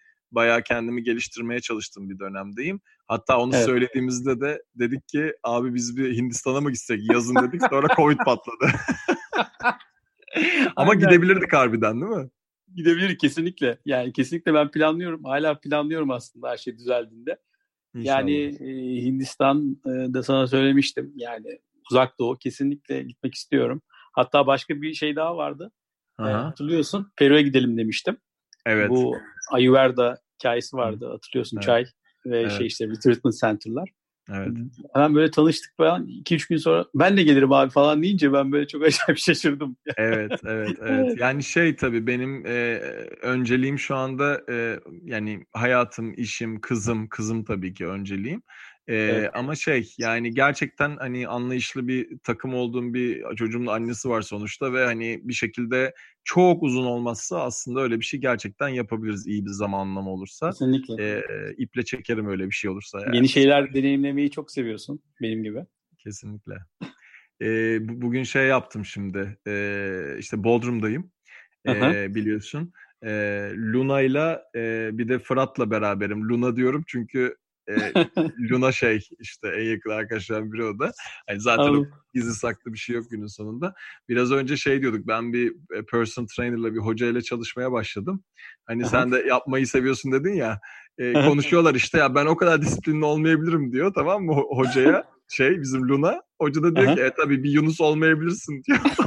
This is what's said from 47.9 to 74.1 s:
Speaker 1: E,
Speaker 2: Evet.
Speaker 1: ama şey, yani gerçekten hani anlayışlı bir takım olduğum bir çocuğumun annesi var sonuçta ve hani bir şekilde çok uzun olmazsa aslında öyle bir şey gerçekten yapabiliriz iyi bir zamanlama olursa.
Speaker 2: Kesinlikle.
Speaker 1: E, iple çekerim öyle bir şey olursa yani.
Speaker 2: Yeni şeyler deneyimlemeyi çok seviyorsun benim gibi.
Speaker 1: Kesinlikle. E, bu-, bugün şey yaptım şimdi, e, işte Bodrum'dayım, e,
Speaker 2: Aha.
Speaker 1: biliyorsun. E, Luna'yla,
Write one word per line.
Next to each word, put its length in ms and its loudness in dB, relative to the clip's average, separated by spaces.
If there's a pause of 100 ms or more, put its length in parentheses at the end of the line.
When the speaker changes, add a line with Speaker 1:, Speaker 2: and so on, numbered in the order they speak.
Speaker 1:
E, 80 -4
Speaker 2:
Evet. 380 0
Speaker 1:
ama 220 -6
şey, 420 -2
yani 360 -2
gerçekten 640 0
hani 300 -6
anlayışlı 600 -4
bir 360 -4
takım 300 -6
olduğum 400 -4
bir 420 -4
çocuğumun 320 -4
annesi 420 -4
var 120 0
sonuçta 520 -6
ve 120 2
hani 380 -4
bir 100 -6
şekilde 600 -2 (300)
çok 400 4
uzun 220 0
olmazsa 580 -4
aslında 380 -4
öyle 180 0
bir 60 -6
şey 140 -6
gerçekten 480 -4
yapabiliriz 600 -4
iyi 180 -4
bir 40 -6
zamanlama 640 -4
olursa. 380 -8
Speaker 2:
Kesinlikle. 540 -2 (140)
Speaker 1:
E, 40 -6 (360)
iple 280 -6
çekerim 420 -6
öyle 180 -4
bir 60 -6
şey 200 -6
olursa 300 -12
yani. 140 -4
Speaker 2:
Yeni 140 4
şeyler 440 4
deneyimlemeyi 580 0
çok 200 -12
seviyorsun 480 -8 (220)
benim 220 -4
gibi. 160 -8 (440)
Speaker 1:
Kesinlikle. 500 -14 (880)
E, 60 -2 (420)
bu-, 120 -8
bugün 220 -2
şey 240 2
yaptım 380 0
şimdi, 520 -8 (100)
e, 720 -6
işte 240 -8
Bodrum'dayım, 680 0 (540)
e, 60 0
Speaker 2:
Aha. 440 0
Speaker 1:
biliyorsun. 580 -4 (320)
E, 40 -8 (460)
Luna'yla, 880 2 (120)